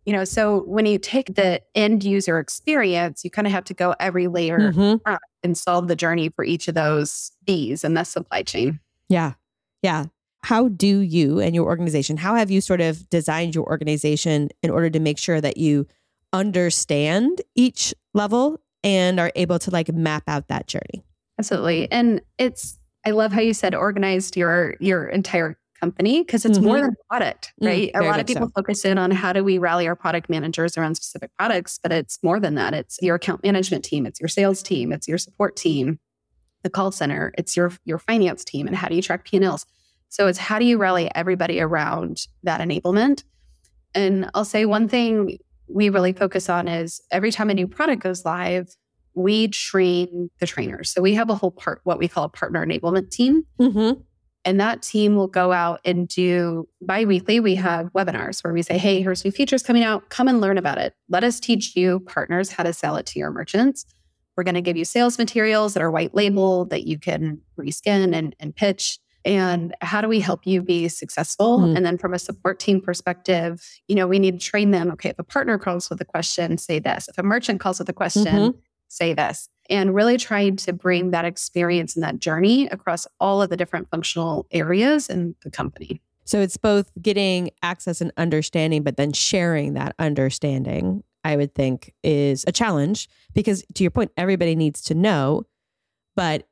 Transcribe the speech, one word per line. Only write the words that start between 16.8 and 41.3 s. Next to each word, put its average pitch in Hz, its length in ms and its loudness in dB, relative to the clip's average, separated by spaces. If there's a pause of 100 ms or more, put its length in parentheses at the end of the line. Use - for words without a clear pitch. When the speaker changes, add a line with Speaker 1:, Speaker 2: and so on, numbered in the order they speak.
Speaker 2:
each - 380 2 (200)
level 240 460 0 (240)
and 185 360 2
are 170 160 0
able 175 240 2
to, - 120 -4
like, 165 220 0
map 156 340 -2
out 147 220 -4
that - 180 -6
journey? - 360 -10 (360)
Speaker 1:
Absolutely. 170 520 -2
And 233 300 2 (160)
it's, - 400 -4 (280)
I 214 60 2
love 214 200 2
how 220 100 2
you 226 120 4
said 185 200 0
organized 190 600 0
your, 170 440 2
your 185 280 0
entire 170 500 -2 (220)
company, 208 440 0
'cause 240 220 -2
it's 208 140 6
more 220 180 4
Speaker 2:
Mm-hmm. 285 100 2
Speaker 1:
than 240 80 -2 (140)
product, 214 520 -4
Speaker 2:
Mm, 214 60 2
Speaker 1:
right? 180 260 2
A 196 60 0
Speaker 2:
very 175 60 2
Speaker 1:
lot 160 60 2
of 208 80 0
Speaker 2:
much 220 100 -4
so. 247 60 -2
Speaker 1:
people 233 200 -2
focus 202 300 -4
in 190 120 2
on 185 140 2
how 185 220 0
do 196 100 0
we 190 140 2
rally 175 300 0
our 170 80 -2
product 170 340 -4
managers 165 480 -2
around 160 180 -2
specific - 420 -12
products, 190 440 -2
but 170 100 -2
it's - 320 -2
more 185 160 2
than 156 160 0
that. 110 180 -2
It's - 280 -8
your 175 140 2
account - 280 -4
management 190 400 0
team, 143 220 -4
it's - 140 -10
your 160 100 -4
sales 196 340 0
team, 139 300 -2
it's - 140 -8
your 160 100 -2
support - 380 -4
team, 151 440 0 (640)
the 185 60 -4
call 196 220 -2
center, 143 460 -4
it's - 200 -6
your, 175 140 2 (140)
your 160 120 -4
finance 208 480 0
team, 143 220 -6
and 185 80 -4
how 175 120 -4
do 165 80 -2
you 185 60 2
track 180 240 -4
P - 120 0
and 190 80 4
Ls? 151 200 -2 (440)
So 202 180 2
it's 185 100 2
how 214 220 -2
do 240 60 4
you 240 120 6
rally 185 380 2
everybody 175 440 0